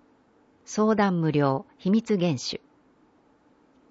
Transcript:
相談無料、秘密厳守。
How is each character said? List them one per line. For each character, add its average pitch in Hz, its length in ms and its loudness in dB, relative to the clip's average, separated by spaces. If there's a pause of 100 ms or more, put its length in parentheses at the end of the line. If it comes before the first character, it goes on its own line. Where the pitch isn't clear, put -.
(640)
相 214 320 0
談 196 240 2
無 160 100 2
料、 143 360 0 (100)
秘 - 140 -4
密 220 260 2
厳 175 160 0
守。 - 280 -8 (1300)